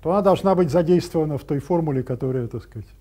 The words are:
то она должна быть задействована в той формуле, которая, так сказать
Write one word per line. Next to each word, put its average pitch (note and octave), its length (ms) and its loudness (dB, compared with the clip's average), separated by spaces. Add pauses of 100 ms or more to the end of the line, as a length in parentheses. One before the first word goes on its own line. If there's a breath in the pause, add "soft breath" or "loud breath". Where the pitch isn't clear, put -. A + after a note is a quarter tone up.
то C3+ 100 -4
она G#3 100 2
должна F#3+ 320 4
быть F3+ 160 2
задействована D#3+ 680 2
в - 80 -10
той C#3+ 140 -2
формуле, D#3 440 -2
которая, B2+ 460 -4
так A2+ 140 -10
сказать - 260 -16 (120)